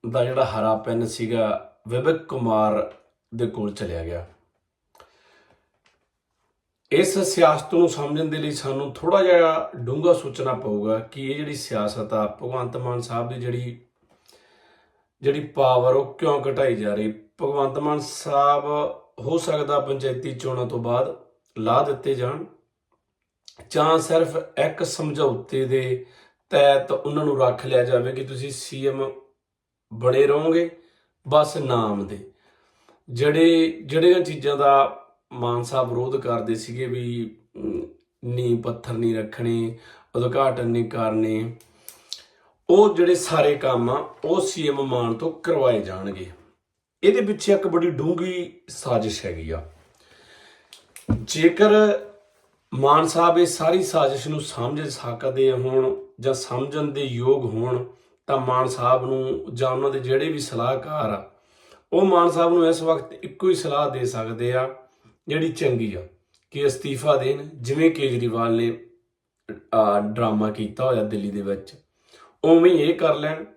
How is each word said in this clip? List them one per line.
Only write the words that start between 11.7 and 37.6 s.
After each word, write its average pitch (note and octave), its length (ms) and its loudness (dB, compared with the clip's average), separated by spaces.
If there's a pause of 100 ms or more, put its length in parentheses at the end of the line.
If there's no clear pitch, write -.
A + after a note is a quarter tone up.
ਆ, G#2+ 300 -2
ਭਗਵੰਤ B2 340 -6
ਮਾਨ B2 240 -6
ਸਾਹਿਬ A#2+ 280 -6
ਦੀ B2+ 120 -10
ਜਿਹੜੀ, A#2+ 400 -8 (1400)
ਜਿਹੜੀ C#3 180 0
ਪਾਵਰ, B2+ 540 2
ਉਹ C3+ 200 0
ਕਿਉਂ C#3+ 360 -2
ਘਟਾਈ C3 260 0
ਜਾ G#2 180 -4
ਰਹੀ। G#2+ 180 -4
ਭਗਵੰਤ C#3 680 -4
ਮਾਨ D3 220 -2
ਸਾਹਿਬ, C#3+ 640 0 (560)
ਹੋ D3 180 -2
ਸਕਦਾ, D3 420 0
ਪੰਚਾਇਤੀ C3 540 -6
ਚੋਣਾਂ B2 320 -6
ਤੋਂ B2 120 -6
ਬਾਅਦ A#2+ 380 -2 (420)
ਲਾ A#2+ 240 2
ਦਿੱਤੇ C#3 320 -2
ਜਾਣ, B2 300 -6 (1300)
ਜਾਂ D#3+ 280 4
ਸਿਰਫ D#3+ 380 0 (220)
ਇੱਕ - 240 -2
ਸਮਝੌਤੇ C#3 800 -2
ਦੇ B2+ 420 -2 (440)
ਤਹਿਤ C#3 420 4
ਉਹਨਾਂ D3 320 -2
ਨੂੰ C3+ 160 0
ਰੱਖ A#2+ 260 2
ਲਿਆ C3 160 4
ਜਾਵੇ B2+ 300 0
ਕਿ C3 120 -6
ਤੁਸੀਂ C3 260 -8
ਸੀ C3+ 360 -8
ਐਮ C3+ 260 -2 (840)
ਬਣੇ C3 320 4
ਰਹੋਗੇ, E3 440 2 (580)
ਬਸ D3 280 4
ਨਾਮ A2 500 -2
ਦੇ। G2+ 240 -14 (800)
ਜਿਹੜੇ, D#3+ 580 4 (160)
ਜਿਹੜੀਆਂ E3+ 360 6
ਚੀਜ਼ਾਂ C#3+ 360 -2
ਦਾ C#3 420 4 (340)
ਮਾਨ A#2+ 300 -2
ਸਾਹਿਬ B2+ 260 -2
ਵਿਰੋਧ B2+ 280 -2
ਕਰਦੇ A2+ 380 -2
ਸੀਗੇ A#2+ 320 -8
ਵੀ, A#2+ 500 -6 (200)
ਅਮ, - 320 -6 (360)